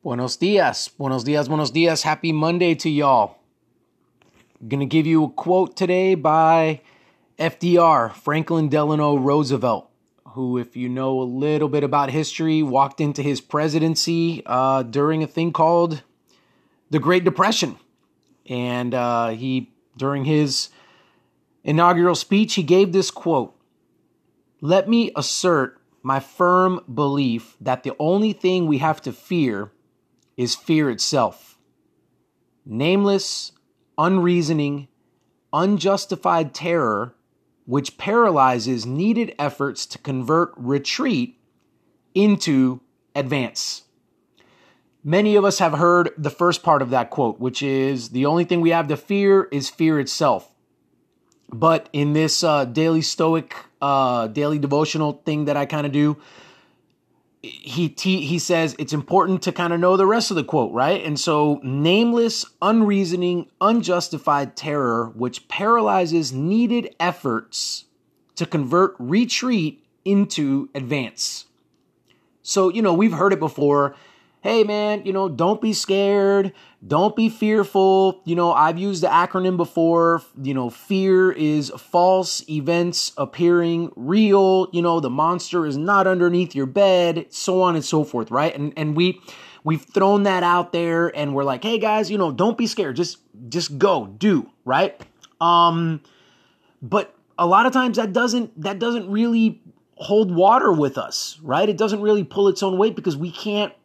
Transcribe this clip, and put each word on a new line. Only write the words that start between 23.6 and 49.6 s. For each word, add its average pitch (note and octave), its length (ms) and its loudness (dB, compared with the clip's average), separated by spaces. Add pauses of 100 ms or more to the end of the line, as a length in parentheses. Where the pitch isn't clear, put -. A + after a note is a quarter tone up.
"Let F#3 260 2
me A#3 260 2
assert D3 640 -2 (240)
my C3+ 180 -2
firm F#3 600 2 (120)
belief C#3 680 -2
that B2+ 220 -4
the C3+ 160 -6
only G3 340 0
thing F3+ 340 0
we D3 120 0
have D#3 240 -2
to B2+ 100 -10
fear A2+ 600 -4 (640)
is B2 180 -4
fear D#3 340 0
itself. A#2 680 -4 (1080)
Nameless, F#3+ 880 -2 (460)
unreasoning, D#3+ 920 0 (640)
unjustified F3+ 1000 -2
terror, B2 600 -2 (520)
which C#3 320 -4
paralyzes C3 880 2
needed G3 520 -2
efforts C#3 460 -6
to - 140 -16
convert C#3+ 580 -2
retreat C#3 840 -4 (760)
into C#3+ 640 2 (340)
advance." C3 680 -6 (1200)
Many G#3 320 2
of G3+ 80 4
us G3 140 2
have E3 160 2
heard F3 420 2
the C#3+ 140 -6
first F3 320 0
part D3+ 180 2
of B2+ 80 -4
that B2 220 -2
quote, A#2 280 -2
which B2+ 240 -6
is, C3+ 480 -2
"The B2+ 140 -2
only E3 200 2
thing E3+ 180 0
we E3 80 2
have E3 180 0
to D3 80 -2
fear G3 560 2
is C#3+ 160 -4